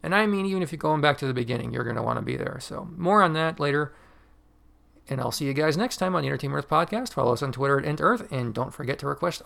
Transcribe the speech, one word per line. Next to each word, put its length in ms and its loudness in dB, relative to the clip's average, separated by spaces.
And 100 -2
I 140 4
mean, 180 0
even 160 0
if 100 -4
you're 60 -8
going 240 2
back 160 4
to 80 -6
the 80 0
beginning, 400 -2
you're 100 -2
gonna 200 -2
wanna 180 0
be 140 -4
there. 240 -4
So 360 -10
more 280 4
on 100 4
that 260 0
later. 360 0
And 100 -2
I'll 120 -2
see 140 -4
you 80 0
guys 220 4
next 220 -2
time 160 0
on 80 2
the 60 -2
Entertainment 360 -2
Earth 60 -12
podcast. 440 0
Follow 200 4
us 80 0
on 100 -2
Twitter 280 2
at 60 -2
Ent 140 -2
Earth, 320 2
and 220 -2
don't 220 -4
forget 240 -4
to 80 -4
request 380 -2